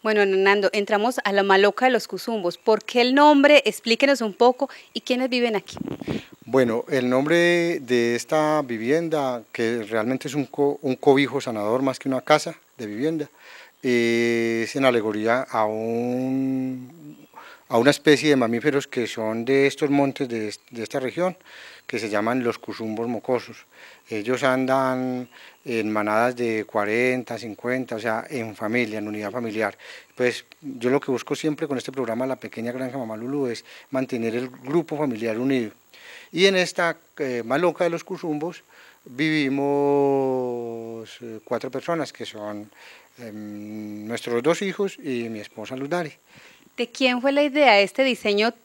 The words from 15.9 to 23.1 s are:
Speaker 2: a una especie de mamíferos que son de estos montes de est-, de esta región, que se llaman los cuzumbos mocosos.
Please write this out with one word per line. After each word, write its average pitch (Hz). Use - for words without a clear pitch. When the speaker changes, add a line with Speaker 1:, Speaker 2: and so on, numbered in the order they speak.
Speaker 2:
a 123
una 127
especie 151
de 139
mamíferos 123
que 117
son 113
de 139
estos 139
montes 139
de 113
est-, -
de 117
esta 131
región, 170
que 120
se 110
llaman 113
los 113
cuzumbos 113
mocosos. 120